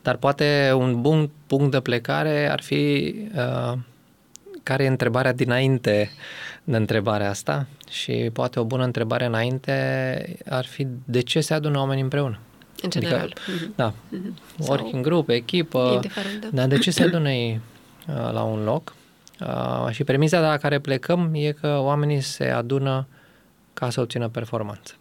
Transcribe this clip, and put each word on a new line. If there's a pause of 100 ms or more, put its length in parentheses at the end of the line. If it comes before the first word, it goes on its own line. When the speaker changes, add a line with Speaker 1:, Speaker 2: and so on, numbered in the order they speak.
Speaker 1:
Dar
poate
un
bun (180)
punct
de
plecare
ar
fi, (220)
uh, (880)
care
e
întrebarea
dinainte (520)
de
întrebarea
asta (220)
și
poate
o
bună
întrebare
înainte (120)
ar
fi (180)
de
ce
se
adună
oamenii
împreună. (420)
Speaker 2:
În
Speaker 1:
Adică,
Speaker 2:
general. (140)
Mhm.
Speaker 1:
da. (160)
Speaker 2:
Mhm. (300)
Speaker 1:
Working
Speaker 2:
Sau
Speaker 1:
group,
echipă.
Speaker 2:
indiferent,
da.
Speaker 1:
Dar
de
ce
se
adună
ei, (480)
uh, (160)
la
un
loc? (440)
Uh,
și
premisa
de
la
care
plecăm
e
că
oamenii
se
adună (680)
ca
să
obțină
performanță.